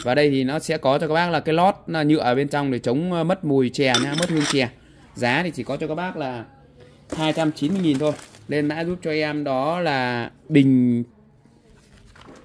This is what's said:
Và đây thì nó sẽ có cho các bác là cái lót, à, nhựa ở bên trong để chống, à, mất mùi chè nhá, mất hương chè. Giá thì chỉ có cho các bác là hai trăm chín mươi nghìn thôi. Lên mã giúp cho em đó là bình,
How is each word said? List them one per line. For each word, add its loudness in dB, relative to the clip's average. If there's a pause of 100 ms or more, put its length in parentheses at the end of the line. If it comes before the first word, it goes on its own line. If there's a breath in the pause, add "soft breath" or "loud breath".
Và 2
đây 6
thì 2
nó -2
sẽ -4
có 2
cho -4
các -2
bác 2
là 0
cái -2
lót, 4 (180)
à, 0
nhựa 4
ở 2
bên 0
trong -2
để -2
chống, 0
à, 0
mất -2
mùi 2
chè 0 (100)
nhá, -4
mất -2
hương 0
chè. 2 (460 loud breath)
Giá 0
thì -4
chỉ -8
có -6
cho -6
các -6
bác -6
là -8 (720 loud breath)
hai 0
trăm -2
chín -2
mươi -2
nghìn 2
thôi. 0 (360)
Lên -2
mã -4
giúp -6
cho -4
em -2
đó -2
là -2 (180)
bình, 4 (1400)